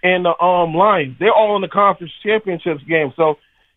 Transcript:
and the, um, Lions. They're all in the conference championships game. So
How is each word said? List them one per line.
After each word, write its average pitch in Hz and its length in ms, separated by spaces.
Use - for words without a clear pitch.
and 180 220
the, 170 180
um, 175 320
Lions. 170 440
They're 196 140
all 208 220
in 196 60
the 185 80
conference 190 420
championships 180 640
game. 151 320
So 156 200